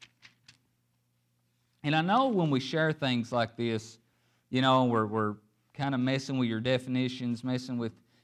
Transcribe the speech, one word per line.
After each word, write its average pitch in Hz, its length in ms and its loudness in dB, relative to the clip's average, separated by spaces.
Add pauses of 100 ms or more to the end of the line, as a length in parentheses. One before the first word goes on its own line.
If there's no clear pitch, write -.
(1800)
And 147 100 0
I 160 60 2
know 208 260 2
when 185 240 2
we 135 80 2
share 156 340 0
things 123 380 -2
like 117 260 -2
this, 113 420 -4 (520)
you 127 120 0
know, 131 240 6
we're, 113 200 2
we're 107 300 -2 (360)
kinda 139 240 -4
messing 135 420 0
with 123 100 2
your 110 100 -2
definitions, 127 880 -2
messing 127 340 -4
with, 117 140 -4 (320)